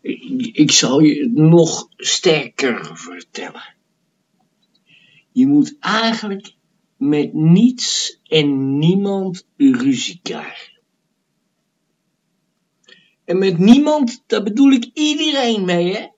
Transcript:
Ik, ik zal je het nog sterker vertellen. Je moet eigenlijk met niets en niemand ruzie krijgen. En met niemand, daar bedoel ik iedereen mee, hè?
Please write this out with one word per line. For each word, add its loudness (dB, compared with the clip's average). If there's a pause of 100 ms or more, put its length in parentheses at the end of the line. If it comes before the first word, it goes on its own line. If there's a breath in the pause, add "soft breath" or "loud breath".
Ik, -8
ik 2
zal 0
je 2
het -4
nog 2
sterker -4
vertellen. -18 (1600 soft breath)
Je 2
moet 2
eigenlijk -4 (440)
met -2
niets 2
en 0
niemand -2 (100)
ruzie 0
krijgen. -14 (2500 soft breath)
En -4
met 0
niemand, 2
daar -4
bedoel 2
ik 0
iedereen -2
mee, -2
hè? -10 (100)